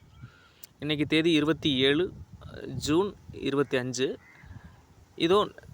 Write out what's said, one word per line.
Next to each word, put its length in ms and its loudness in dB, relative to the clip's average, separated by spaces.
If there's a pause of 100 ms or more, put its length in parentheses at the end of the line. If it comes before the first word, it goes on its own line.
(840)
இன்னைக்கு 220 0 (100)
தேதி 240 4
இருபத்தி 320 2 (160)
ஏழு 180 2 (800)
ஜூன் 240 2 (380)
இருபத்தி 340 0
அஞ்சு. 260 -2 (1160)
இதோ 120 4 (380)